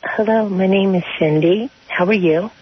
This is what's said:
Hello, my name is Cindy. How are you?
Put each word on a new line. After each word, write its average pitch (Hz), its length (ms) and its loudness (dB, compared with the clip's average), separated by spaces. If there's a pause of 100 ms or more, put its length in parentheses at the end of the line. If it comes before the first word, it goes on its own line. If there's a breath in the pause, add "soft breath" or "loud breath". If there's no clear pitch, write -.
Hello, 220 440 -2
my 190 200 0
name 196 260 2
is 175 100 0 (140)
Cindy. 165 540 0 (160)
How - 180 -2
are 196 80 0
you? 175 380 0 (100)